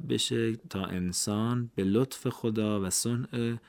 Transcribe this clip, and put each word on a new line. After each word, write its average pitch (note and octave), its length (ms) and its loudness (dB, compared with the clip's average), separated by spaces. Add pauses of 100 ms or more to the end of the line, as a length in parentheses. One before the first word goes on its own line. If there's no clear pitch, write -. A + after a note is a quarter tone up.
بشه A#2 480 2
تا - 280 -6
انسان G#2 880 0
به G2 100 0
لطف A#2 440 2
خدا G#2+ 540 0
و F#2 80 0
صنع A#2 680 0 (120)